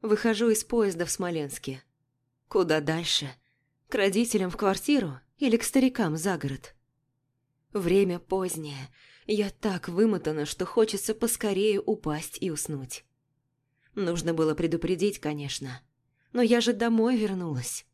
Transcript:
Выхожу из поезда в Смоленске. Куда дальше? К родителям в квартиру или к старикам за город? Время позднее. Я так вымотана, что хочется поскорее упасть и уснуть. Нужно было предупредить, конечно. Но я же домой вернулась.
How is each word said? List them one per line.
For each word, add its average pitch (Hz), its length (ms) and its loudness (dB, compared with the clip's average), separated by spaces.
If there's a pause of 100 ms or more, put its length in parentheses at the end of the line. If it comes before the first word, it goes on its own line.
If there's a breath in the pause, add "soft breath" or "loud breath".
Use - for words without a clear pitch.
Выхожу 220 480 4
из 220 140 2
поезда 190 420 0
в - 40 -8
Смоленске. 147 720 -6 (640)
Куда 156 340 2
дальше? 156 520 -2 (540)
К - 60 -8
родителям 202 560 2
в 156 80 -10
квартиру 196 600 2 (200)
или 262 180 4
к 226 80 2
старикам 247 540 2
за 175 180 -2
город? 135 400 -8 (960)
Время 185 460 2
позднее. 156 720 -4 (340 soft breath)
Я 208 240 0
так 190 400 -4
вымотана, 170 560 0
что 175 220 -6
хочется 214 480 0
поскорее 208 680 0
упасть 160 640 -4
и 185 80 -2
уснуть. 139 560 -8 (880)
Нужно 170 400 -2
было 156 200 2
предупредить, 165 680 0
конечно. 139 600 -8 (540)
Но 247 80 4
я 233 180 6
же 233 140 2
домой 226 420 2
вернулась. 180 760 -4